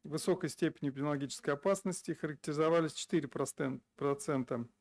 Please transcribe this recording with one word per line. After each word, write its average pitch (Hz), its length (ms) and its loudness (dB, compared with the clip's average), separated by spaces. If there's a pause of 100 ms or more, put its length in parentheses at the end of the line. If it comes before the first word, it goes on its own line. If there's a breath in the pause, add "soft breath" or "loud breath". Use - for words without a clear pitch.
высокой 160 460 0
степени 151 400 -2
эпидемиологической 139 640 -2
опасности 190 580 0
характеризовались 156 800 2
четыре 147 340 -2
процента 135 1400 -2 (140)